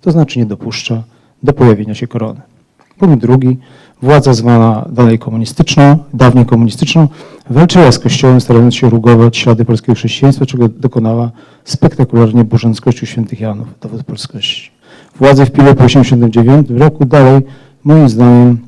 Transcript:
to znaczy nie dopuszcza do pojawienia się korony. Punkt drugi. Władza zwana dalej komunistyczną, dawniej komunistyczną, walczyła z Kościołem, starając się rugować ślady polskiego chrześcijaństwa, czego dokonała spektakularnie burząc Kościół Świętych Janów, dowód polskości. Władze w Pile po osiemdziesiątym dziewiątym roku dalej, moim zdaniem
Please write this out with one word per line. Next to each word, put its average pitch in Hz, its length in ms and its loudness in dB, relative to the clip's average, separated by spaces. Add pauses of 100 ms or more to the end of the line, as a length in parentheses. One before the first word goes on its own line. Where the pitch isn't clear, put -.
to 180 100 -2
znaczy 156 280 -2
nie 117 80 -2
dopuszcza 113 560 -10 (400)
do 143 100 -2
pojawienia 107 420 0
się 120 120 -12
korony. 110 340 -10 (580)
Punkt 160 220 2
drugi. 127 380 0 (440)
Władza 139 320 2
zwana 113 580 0
dalej 113 260 0
komunistyczną, 139 800 0 (160)
dawniej 123 320 2
komunistyczną, 120 640 0 (420)
walczyła 151 420 2
z - 60 -2
Kościołem, 127 420 0
starając 120 340 2
się 123 160 0
rugować 117 460 2
ślady 117 280 -2
polskiego 117 300 -2
chrześcijaństwa, 135 520 -2
czego 120 220 -2
dokonała 117 600 -4 (340)
spektakularnie 117 800 0
burząc 113 360 -4
Kościół - 260 -4
Świętych - 340 -10
Janów, 110 280 -10 (120)
dowód 110 220 -14
polskości. - 680 -12 (480)
Władze 135 280 4
w - 40 -4
Pile 139 240 4
po 131 100 2
osiemdziesiątym 120 480 2
dziewiątym 120 440 2
roku 147 280 0
dalej, 135 380 4 (420)
moim 151 240 4
zdaniem 120 600 4